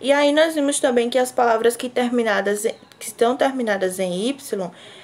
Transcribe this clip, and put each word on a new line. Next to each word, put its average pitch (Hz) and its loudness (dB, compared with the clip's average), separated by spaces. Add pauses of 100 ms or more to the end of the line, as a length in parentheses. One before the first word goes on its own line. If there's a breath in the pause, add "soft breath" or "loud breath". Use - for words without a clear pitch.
E 262 0
aí 285 4
nós 320 2
vimos 285 0
também 240 2
que 240 0
as 254 0
palavras 233 2
que 254 -8
terminadas 220 -2
em, 226 -2 (240)
que - -14
estão 240 0
terminadas 208 0
em 185 -2
Y, 202 -6 (340 loud breath)